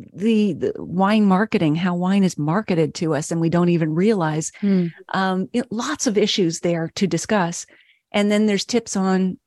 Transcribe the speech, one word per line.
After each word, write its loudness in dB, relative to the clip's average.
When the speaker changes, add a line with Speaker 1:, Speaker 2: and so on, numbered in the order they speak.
Speaker 1:
the, 2
the -4
wine 2
marketing, 2
how -2
wine 2
is 0
marketed 0
to -2
us -4
and -2
we 2
don't 2
even 0
realize. 0
Speaker 2:
Hmm. 2
Speaker 1:
Um, -2
you -2
know, -6
lots -4
of 0
issues 0
there -2
to 0
discuss. -2
And 0
then 2
there's 0
tips -4
on 0